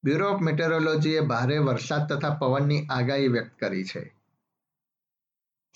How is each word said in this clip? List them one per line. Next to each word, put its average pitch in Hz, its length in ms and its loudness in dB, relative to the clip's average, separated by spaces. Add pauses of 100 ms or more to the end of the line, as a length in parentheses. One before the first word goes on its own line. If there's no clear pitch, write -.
બ્યુરો 165 260 2
ઓફ 190 120 0
મેટેરોલોજીએ 156 760 2
ભારે 127 380 0
વરસાદ 151 560 0
તથા 143 160 -2
પવનની 143 560 0
આગાહી 135 420 0
વ્યક્ત 117 320 -2
કરી 95 240 -2
છે. - 320 -12 (1600)